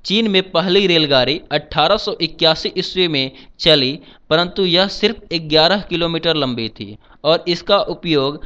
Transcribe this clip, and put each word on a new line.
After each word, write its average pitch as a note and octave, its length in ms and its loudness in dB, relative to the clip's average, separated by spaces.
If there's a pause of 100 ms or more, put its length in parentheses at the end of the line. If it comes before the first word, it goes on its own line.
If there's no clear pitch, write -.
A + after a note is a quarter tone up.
चीन A3 260 0
में F#3 200 2
पहली F#3 360 2
रेलगाड़ी C#3+ 540 2 (120)
अठारह D#3 440 0
सौ G#3 240 -4
इक्यासी D#3+ 560 0
ईस्वी F3+ 320 -2
में C3+ 220 -2 (280)
चली, C#3+ 400 2 (320)
परंतु F3 340 0
यह F3+ 240 2
सिर्फ A3 320 -2 (120)
ग्यारह E3 480 2
किलोमीटर E3 560 -2
लंबी A#2+ 320 -2
थी G#2 280 -14 (280)
और E3 240 2
इसका G3 300 0
उपयोग D3+ 680 -2